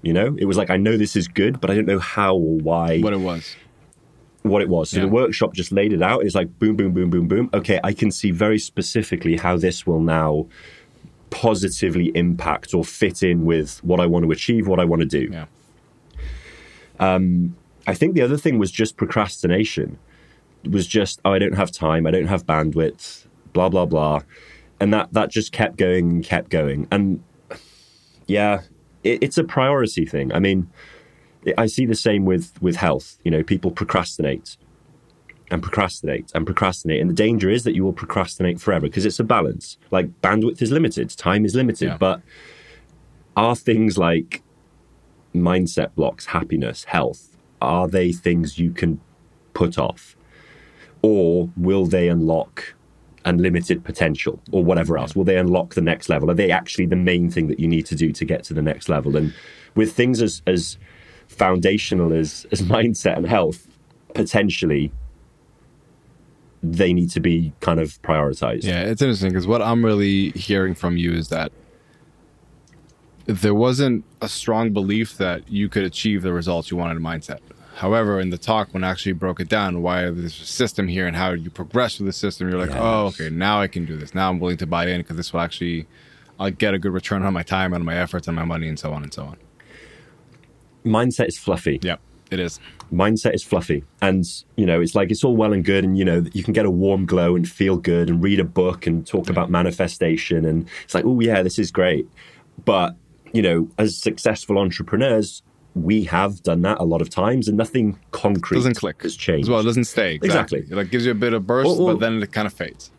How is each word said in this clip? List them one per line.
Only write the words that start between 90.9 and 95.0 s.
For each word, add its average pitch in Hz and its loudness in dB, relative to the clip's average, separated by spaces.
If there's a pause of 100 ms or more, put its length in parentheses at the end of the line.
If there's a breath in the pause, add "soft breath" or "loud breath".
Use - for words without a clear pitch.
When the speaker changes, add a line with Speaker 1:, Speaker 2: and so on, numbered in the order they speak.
Speaker 1:
is 87 -6
fluffy. 80 -2
Speaker 2:
Yeah, 87 -4 (340)
it 95 -4
is. 87 -6 (340 loud breath)
Speaker 1:
Mindset 107 2
is - -4
fluffy. 85 -2 (180)
And, 95 2 (320)
you 104 2
know, 85 4
it's 85 0
like, 98 2